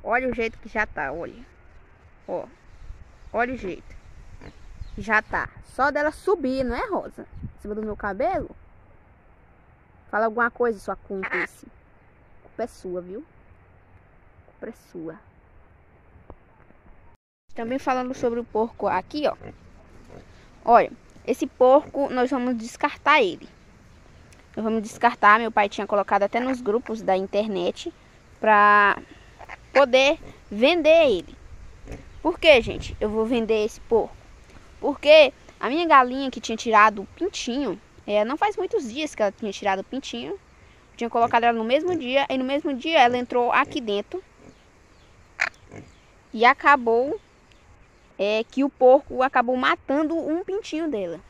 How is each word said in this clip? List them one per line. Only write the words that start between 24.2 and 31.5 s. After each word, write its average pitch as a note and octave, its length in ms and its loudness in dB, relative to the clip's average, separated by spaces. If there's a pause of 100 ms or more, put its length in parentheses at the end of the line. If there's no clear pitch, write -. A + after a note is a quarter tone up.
Nós A3 80 -6
vamos A3 180 0
descartar, A3 560 4
meu A3+ 140 -2
pai G3+ 160 2
tinha G#3 180 -6
colocado G3+ 380 0
até A3+ 160 -2
nos B3+ 200 -4
grupos A3 420 -4
da F#3+ 140 0
internet G3 800 -4 (460)
pra G#3 600 6 (720)
poder C4+ 460 4 (320)
vender D4+ 580 4
ele. F3+ 260 -2 (880)